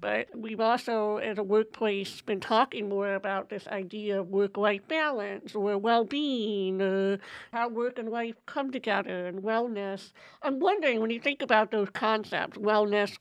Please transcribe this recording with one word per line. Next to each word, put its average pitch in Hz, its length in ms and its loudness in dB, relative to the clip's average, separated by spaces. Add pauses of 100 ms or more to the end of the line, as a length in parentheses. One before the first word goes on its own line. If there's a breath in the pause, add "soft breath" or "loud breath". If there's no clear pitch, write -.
But 214 340 -2
we've 220 260 -8
also, 226 580 2
as 214 180 -2
a 214 60 -2
workplace, 208 800 0
been 196 180 -2
talking 220 480 2
more 196 260 0
about 196 360 -4
this 202 180 -8
idea 202 520 -4
of 175 100 -6
work-life 202 580 2
balance 247 680 -2
or 208 220 0
well-being 220 1040 2
or 196 380 2 (340 loud breath)
how 233 160 0
work 240 300 -2
and 226 100 -6
life 233 280 -4 (100)
come 277 240 -4
together 196 560 -2
and 185 160 -6
wellness. 214 680 -2 (300 loud breath)
I'm 269 180 -2
wondering, 311 420 4
when 226 80 0
you 233 120 -4
think 285 180 0
about 220 300 4
those 208 180 0
concepts, - 720 -2
wellness, 208 640 2